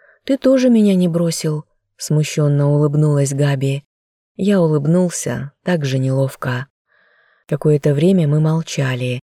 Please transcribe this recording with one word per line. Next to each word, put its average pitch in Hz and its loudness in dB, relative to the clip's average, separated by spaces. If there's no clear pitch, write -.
"Ты 269 -2
тоже 254 2
меня 208 4
не 180 2
бросил", 160 -4
смущенно 147 0
улыбнулась 147 0
Габи. 139 -2
Я 190 0
улыбнулся, 156 0
так 170 -2
же 135 -2
неловко. 131 -4
Какое-то 147 0
время 170 2
мы 151 2
молчали. 131 -2